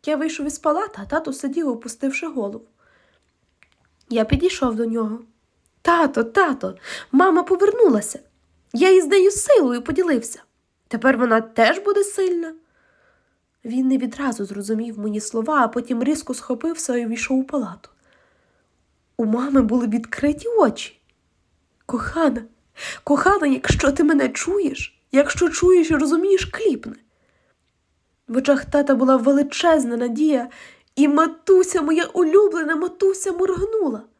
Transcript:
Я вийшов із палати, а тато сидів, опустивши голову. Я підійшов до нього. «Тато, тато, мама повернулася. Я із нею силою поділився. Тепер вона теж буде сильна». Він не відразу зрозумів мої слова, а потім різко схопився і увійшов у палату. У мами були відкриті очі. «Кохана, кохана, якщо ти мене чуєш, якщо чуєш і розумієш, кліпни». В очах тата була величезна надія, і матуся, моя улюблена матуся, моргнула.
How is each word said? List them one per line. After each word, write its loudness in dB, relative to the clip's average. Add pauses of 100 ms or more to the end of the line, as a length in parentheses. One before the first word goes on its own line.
Я -2
вийшов -6
із -8
палати, -2
а -14
тато -4
сидів, -6
опустивши -6
голову. -8 (1400)
Я 0
підійшов 0
до -2
нього. -4 (640)
«Тато, 0
тато, -2 (340)
мама 4
повернулася. 2 (540)
Я 4
із 6
нею 4
силою 2
поділився. -2 (440)
Тепер 0
вона 2
теж 0
буде 0
сильна». -4 (1120)
Він -2
не 2
відразу -4
зрозумів -6
мої -6
слова, -2
а 2
потім -4
різко -2
схопився -6
і -4
увійшов -4
у -2
палату. -8 (1300)
У -2
мами 0
були 0
відкриті -4 (100)
очі. 0 (840)
«Кохана, -2 (600)
кохана, 2
якщо 0
ти 0
мене 2
чуєш, -6 (100)
якщо 2
чуєш 4
і 2
розумієш, 0
кліпни». -4 (1300)
В -4
очах 0
тата 2
була 4
величезна 2
надія, -2 (460)
і 4
матуся, 2
моя 0
улюблена 2
матуся, -2
моргнула. -2 (160)